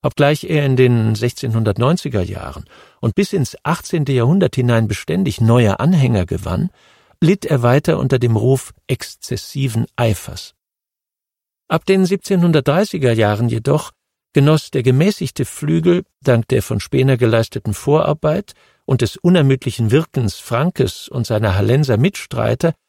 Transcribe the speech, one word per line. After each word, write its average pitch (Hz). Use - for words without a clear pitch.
Obgleich 143
er 151
in 131
den 117
sechzehnhundertneunziger 117
Jahren 85
und 113
bis 208
ins 151
achtzehnte 147
Jahrhundert 143
hinein 120
beständig 156
neue 113
Anhänger 127
gewann, 90
litt 185
er 131
weiter 131
unter 131
dem 117
Ruf 127
exzessiven -
Eifers. -
Ab -
den 190
siebzehnhundertdreißiger 170
Jahren 110
jedoch 127
genoss 147
der 131
gemäßigte 143
Flügel 165
dank 117
der 120
von 107
Spener 131
geleisteten 113
Vorarbeit 156
und 131
des 113
unermüdlichen 135
Wirkens 135
Franckes 123
und 120
seiner 107
Hallenser 120
Mitstreiter 123